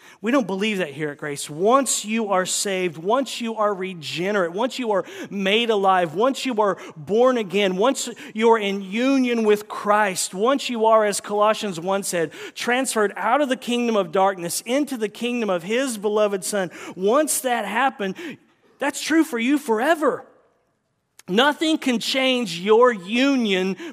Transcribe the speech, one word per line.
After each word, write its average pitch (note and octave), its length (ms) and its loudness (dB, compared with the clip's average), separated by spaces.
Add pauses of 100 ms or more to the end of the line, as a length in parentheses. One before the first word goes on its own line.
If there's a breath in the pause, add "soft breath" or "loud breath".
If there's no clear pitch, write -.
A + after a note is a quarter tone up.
(200 loud breath)
We G#3 100 -2
don't B3+ 160 2
believe G3 320 -2
that D#3 140 -4
here D3+ 180 -6
at C#3+ 80 -14
Grace. D3 320 -8
Once G#3+ 540 2
you G#3+ 240 -2
are F#3 180 2
saved, F#3 500 -4
once G#3+ 440 -2
you A3+ 160 -6
are G#3 180 0
regenerate, F3+ 800 -4
once A3+ 260 -4
you A#3+ 140 -2
are F#3 120 0 (260 loud breath)
made G3+ 380 2
alive, F#3+ 460 2
once B3 320 0
you A#3 140 -2
are G3+ 180 2 (180 loud breath)
born A3+ 400 2
again, G3 400 0
once A#3+ 320 0 (240 loud breath)
you A3 180 2
are A3+ 80 6
in G3+ 240 -2
union A#3+ 600 2
with G#3 240 2
Christ, G#3 640 0
once A#3 360 0
you A3 180 0
are, A3 180 6
as G3+ 160 0
Colossians G#3 600 0
one F#3+ 240 -2
said, E3 260 -2 (240 loud breath)
transferred A#3+ 640 0
out A3 240 2
of D4 80 0
the B3+ 80 0
kingdom A#3+ 400 -2
of F3+ 160 0
darkness F#3+ 520 0
into C4 320 -2
the A3 120 -4
kingdom A3+ 420 -4
of F3 140 -2
his A#3 340 -2
beloved G#3 460 0
Son, F#3+ 260 -4 (240 loud breath)
once A#3+ 460 2
that A#3 240 -2
happened, C4 500 -2 (640 loud breath)
that's C#4+ 240 -4
true D#4 220 2
for B3 160 -4
you C4+ 180 2
forever. C4 680 0 (1000)
Nothing D4 520 2
can B3 200 0
change B3 600 -2
your A3 320 6
union G#3 840 0 (160 loud breath)